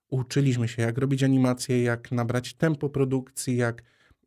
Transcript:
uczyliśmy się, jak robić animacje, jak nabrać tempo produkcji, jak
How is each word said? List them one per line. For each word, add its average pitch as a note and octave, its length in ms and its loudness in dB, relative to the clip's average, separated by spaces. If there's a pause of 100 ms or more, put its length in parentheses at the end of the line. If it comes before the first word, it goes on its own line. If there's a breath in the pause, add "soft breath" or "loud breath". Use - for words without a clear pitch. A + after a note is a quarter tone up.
(100)
uczyliśmy B2 580 0
się, A#2 140 -4
jak A#2 160 -2
robić C3+ 240 0
animacje, B2+ 600 2
jak A#2+ 300 -2
nabrać B2 420 -2
tempo D#3 340 0
produkcji, C3 680 -2
jak A#2+ 260 0 (440 soft breath)